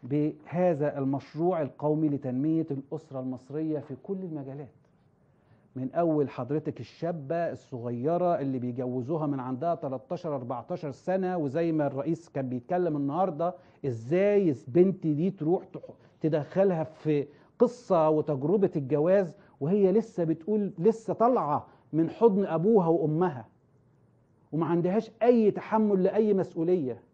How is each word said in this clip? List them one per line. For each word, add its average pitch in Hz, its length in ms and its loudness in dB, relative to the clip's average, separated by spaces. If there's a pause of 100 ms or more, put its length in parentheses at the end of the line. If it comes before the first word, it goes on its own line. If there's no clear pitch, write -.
بهذا 147 960 -2
المشروع 147 640 -2
القومي 151 460 0
لتنمية 143 640 -2
الأسرة 139 500 -8
المصرية 143 580 -6
في 135 240 -10
كل 196 200 -8
المجالات، 143 460 -10 (1080)
من 127 160 -6
أول 156 380 2
حضرتك 143 500 -6
الشابة 160 560 -6
الصغيرة 147 1040 -2
اللي 135 180 -4
بيجوزوها 127 680 -4
من 143 140 -2
عندها 131 340 -4
تلتاشر، 151 600 -8
أربعتاشر 131 560 -8
سنة، 185 460 -2
وزي 165 360 0
ما 151 140 0
الرئيس 139 420 -4
كان 135 200 -6
بيتكلم 156 480 -2
النهاردة 165 580 -2 (320)
إزاي 170 680 2 (140)
بنتي 165 460 2
دي 170 160 0
تروح 180 340 -2
تح-، - 160 -16 (400)
تدخلها 160 640 2
في 151 420 -2 (320)
قصة 175 520 4
وتجربة 156 640 2
الجواز 151 600 2 (240)
وهي 185 320 4
لسه 220 320 0
بتقول، 196 540 -2
لسه 214 360 0
طالعة 180 520 2 (260)
من 160 180 0
حضن - 340 4
أبوها 170 440 4
وأمها 156 580 0 (1040)
وما 156 140 0
عندهاش 180 440 0 (120)
أي 226 280 6
تحمل 208 520 0
لأي 208 320 2
مسؤولية 170 680 -2 (120)